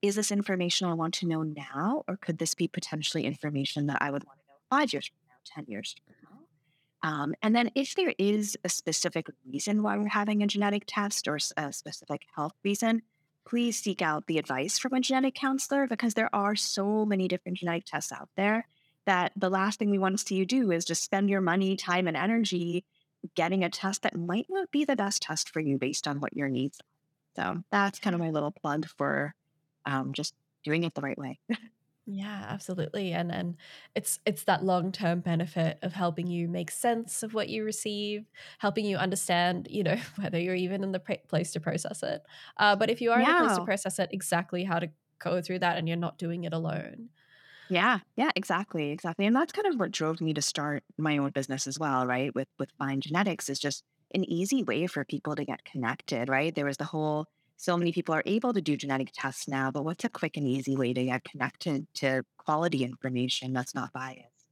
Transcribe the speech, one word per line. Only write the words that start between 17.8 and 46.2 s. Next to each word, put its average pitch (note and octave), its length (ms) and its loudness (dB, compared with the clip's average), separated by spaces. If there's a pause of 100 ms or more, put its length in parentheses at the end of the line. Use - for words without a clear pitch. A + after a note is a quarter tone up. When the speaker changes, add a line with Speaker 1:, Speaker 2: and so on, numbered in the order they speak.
Speaker 1:
tests - 260 -6
out - 240 -12
there G#3 320 2 (380)
that F3+ 320 4
the F#3+ 120 2
last F#3+ 300 2
thing G#3 100 2
we G3+ 100 4
want F#3+ 200 2
to - 60 -4
see G3 100 -2
you F#3+ 100 4
do A#3+ 260 4
is E3+ 120 2
just - 200 -2
spend G3 260 2
your G3 100 4
money, F#3+ 380 4
time, F3+ 300 0
and D#3+ 100 0
energy F3+ 680 0 (520)
getting F3+ 280 2
a E3+ 60 2
test - 320 -4
that - 160 -2
might F3 320 -2
not F#4+ 200 -2
be C#4+ 140 2
the C#4 140 2
best G3+ 240 0
test - 280 -4
for D#3+ 120 -4
you C#3 160 0
based C3+ 320 -2
on C#3+ 100 -2
what - 160 -4
your C#3+ 140 -2
needs C3 320 -2
are. - 760 -8
So F3 160 -6
that's G3+ 280 2
kind F#3 160 0
of E3+ 40 0
Speaker 2:
Yeah. E3+ 80 0
Speaker 1:
my D#3+ 40 0
little D3 200 0
plug D3+ 340 -2 (120)
for, C#3+ 360 0 (520)
um, C3+ 280 -2
just - 200 -6 (300)
doing D#3+ 200 2
it E3 120 -2
the C#3+ 60 -4
right C#3 160 -4
way. C3+ 220 -10 (100)
<laughs> A3+ 80 -2 (520)
Speaker 2:
Yeah, G3+ 380 -6
absolutely. F#3 640 -4
And, E3+ 220 -2
and F3 240 -4 (360)
it's, - 320 -4
it's G#3 200 -2
that F#3 180 2
long-term F3+ 560 0
benefit E3 640 0
of F3+ 100 -4
helping F3 360 -2
you E3+ 200 -2
make F3 240 -4
sense A#3 500 -2
of A3 120 -8
what G#3+ 160 -2
you G#3+ 160 -4
receive, G#3 580 -4 (360)
helping G#3 260 0
you G3+ 100 2
understand, F3+ 720 2
you G#3 140 -2
know, E3+ 140 2 (100)
<laughs> - 80 -16
whether F#3+ 240 -2
you're F#3 160 0
even F#3 300 0
in F#3+ 80 -2
the F#3 80 -2
pra-, - 160 -4 (100)
place E3 240 0
to - 80 -4
process - 440 -4
it. - 180 -4 (340)
Uh, G#3 220 6
but A3 120 2
if A#3 120 0
you A#3 100 4
are A#3 80 6
in B3+ 100 6
a E4 100 8
place B3+ 160 6
to F3 40 2
Speaker 1:
Yeah. F3 60 -2
Speaker 2:
process G3 340 -2
it, F#3 140 2
exactly F3+ 500 0
how F3 160 2
to E3 100 -2 (300)
go F3 220 0
through F#3 180 -4
that F3 180 2
and E3+ 80 -2
you're E3 120 0
not E3+ 200 -2
doing E3+ 280 -4